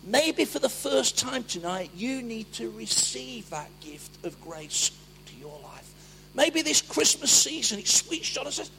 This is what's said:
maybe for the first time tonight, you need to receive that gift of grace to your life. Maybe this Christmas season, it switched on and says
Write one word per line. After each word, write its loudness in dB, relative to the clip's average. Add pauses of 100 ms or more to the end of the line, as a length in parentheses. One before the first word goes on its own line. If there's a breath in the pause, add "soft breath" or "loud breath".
maybe 2
for -6
the 2
first 2
time -2
tonight, -4
you -4
need -10
to -6
receive -2
that -8 (120)
gift -16
of -8
grace -2 (340)
to -18
your -16
life. -18 (440 loud breath)
Maybe 4
this 2
Christmas 4
season, 4
it -4
switched 2
on -6
and -6
says -6